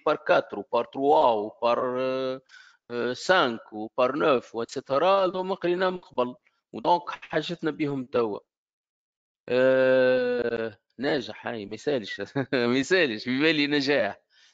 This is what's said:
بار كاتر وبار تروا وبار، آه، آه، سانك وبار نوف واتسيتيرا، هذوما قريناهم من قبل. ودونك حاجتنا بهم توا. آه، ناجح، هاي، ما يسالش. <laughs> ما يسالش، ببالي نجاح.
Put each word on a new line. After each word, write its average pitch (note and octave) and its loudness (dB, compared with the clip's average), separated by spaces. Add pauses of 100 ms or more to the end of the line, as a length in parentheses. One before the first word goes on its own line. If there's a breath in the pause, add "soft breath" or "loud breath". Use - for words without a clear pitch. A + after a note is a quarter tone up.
بار D3+ 2
كاتر D3 0
وبار A#2 -2
تروا C#3+ 2
وبار، A#2 0
آه، C3 -4 (500 loud breath)
آه، A#2+ -4
سانك C3 0
وبار B2 -2
نوف D3 0
واتسيتيرا، C#3 0
هذوما F#3 -4
قريناهم F3+ -2
من F3+ -10
قبل. B2 -6 (380)
ودونك E3+ 0
حاجتنا D#3+ -6
بهم C#3+ -4
توا. A2+ -2 (1120)
آه، B2+ 2 (180)
ناجح، A#2 -4
هاي، A2+ -8
ما G2+ -12
يسالش. A2 -4
<laughs> B2 -4
ما A#2+ 2
يسالش، C3+ 0
ببالي D3 2
نجاح. C#3 0 (320 soft breath)